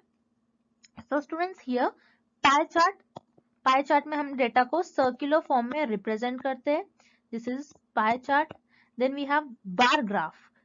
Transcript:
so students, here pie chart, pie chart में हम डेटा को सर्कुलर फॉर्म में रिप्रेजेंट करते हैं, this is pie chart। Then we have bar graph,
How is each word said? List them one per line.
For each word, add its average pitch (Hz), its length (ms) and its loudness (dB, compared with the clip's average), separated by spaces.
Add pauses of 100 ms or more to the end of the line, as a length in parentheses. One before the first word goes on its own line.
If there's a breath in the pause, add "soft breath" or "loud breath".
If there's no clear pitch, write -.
(1000)
so 285 220 -2
students, 330 480 -8
here 254 220 0 (560 soft breath)
pie 294 180 4
chart, - 580 0 (440)
pie 269 200 2
chart 294 200 2
में 302 100 -6
हम 285 160 -6
डेटा 247 300 2
को 311 180 0
सर्कुलर 285 580 0
फॉर्म 254 260 0
में 294 200 -2
रिप्रेजेंट 226 560 -4
करते 262 300 -4
हैं, 349 140 0 (480 soft breath)
this 233 240 -6
is 294 160 -14 (240)
pie 233 280 0
chart। 294 280 0 (460 soft breath)
Then 262 160 0
we 285 160 -4
have 294 240 -2 (200)
bar 254 260 4
graph, 196 340 -4 (300)